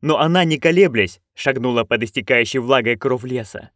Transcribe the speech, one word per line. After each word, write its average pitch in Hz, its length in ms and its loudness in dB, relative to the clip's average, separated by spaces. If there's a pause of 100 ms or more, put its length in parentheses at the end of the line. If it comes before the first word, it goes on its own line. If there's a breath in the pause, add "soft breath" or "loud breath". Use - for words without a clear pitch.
Но 151 180 0
она, 170 260 2
не 156 140 0
колеблясь, 160 640 2 (140)
шагнула 120 500 -2
под 113 180 -2
истекающий 120 560 -2
влагой 120 380 0
кров 127 280 -4
леса. 127 520 -10